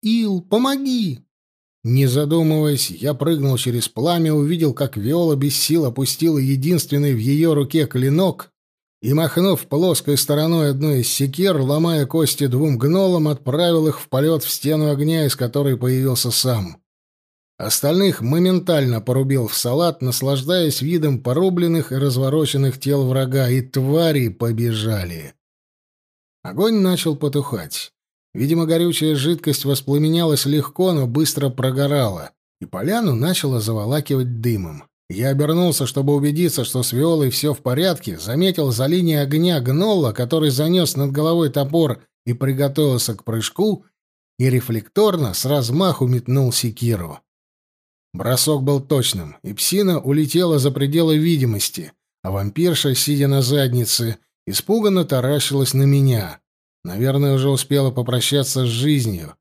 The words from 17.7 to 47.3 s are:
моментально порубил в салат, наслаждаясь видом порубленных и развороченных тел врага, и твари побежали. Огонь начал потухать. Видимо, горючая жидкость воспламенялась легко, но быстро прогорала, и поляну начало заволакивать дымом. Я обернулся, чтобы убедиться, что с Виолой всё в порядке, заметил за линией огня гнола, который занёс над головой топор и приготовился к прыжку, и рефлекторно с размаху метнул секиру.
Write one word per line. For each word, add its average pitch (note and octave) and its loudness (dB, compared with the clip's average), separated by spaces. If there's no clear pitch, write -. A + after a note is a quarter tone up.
моментально D#3+ 2
порубил C3 0
в - -6
салат, D#3+ 0
наслаждаясь C3+ -2
видом D3+ 0
порубленных E3+ 0
и C3 -4
развороченных C3+ 0
тел C#3 0
врага, C3 0
и B2+ 2
твари C#3 0
побежали. G#2+ -4
Огонь G3 0
начал F3+ 0
потухать. C3+ -6
Видимо, D#3 0
горючая D#3+ 0
жидкость D3 -2
воспламенялась D3+ 0
легко, D3+ 0
но D3 0
быстро C#3 0
прогорала, B2+ -2
и F#2 -12
поляну D#3+ -2
начало C3+ 0
заволакивать A#2+ -2
дымом. F#2+ -4
Я A2 -2
обернулся, D3+ 0
чтобы C#3 0
убедиться, D3 0
что C3 -4
с A#2 -2
Виолой D3+ 2
всё C#3+ -2
в - -8
порядке, C3+ -2
заметил D3+ 0
за B2 0
линией E3 2
огня D#3 0
гнола, D3+ 2
который D3+ 0
занёс D#3 2
над C#3 0
головой D#3 2
топор D3 0
и B2 0
приготовился C3+ 0
к F#2+ -12
прыжку, C#3 -2
и B2+ 4
рефлекторно B2+ 0
с - -4
размаху C#3 0
метнул B2 0
секиру. A2+ -4